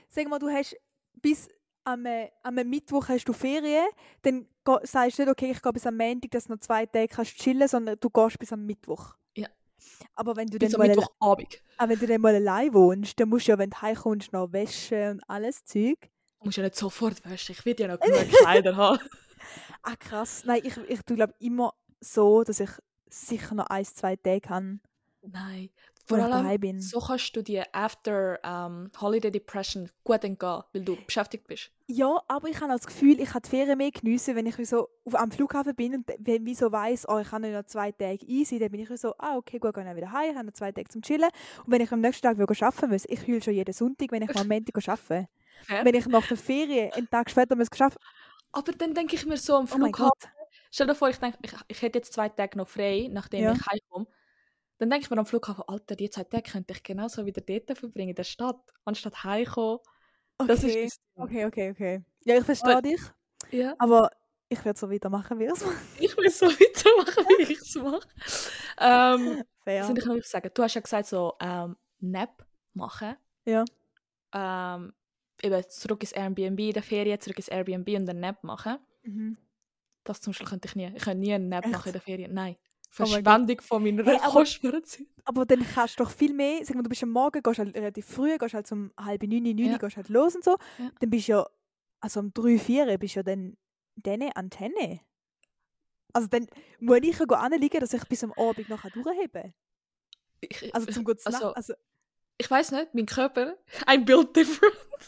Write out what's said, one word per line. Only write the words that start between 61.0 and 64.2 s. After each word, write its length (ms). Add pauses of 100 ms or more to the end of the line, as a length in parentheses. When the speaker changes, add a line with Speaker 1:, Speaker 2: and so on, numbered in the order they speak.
Speaker 2:
mein 140
Ding. 80
Speaker 1:
Okay, 80
okay, 260
okay. 320 (220)
Ja, 100
ich 80
verstehe 280
Speaker 2:
Aber 100
Speaker 1:
dich. 180 (520)
Speaker 2:
Ja. 260
Speaker 1:
Aber 320 (400)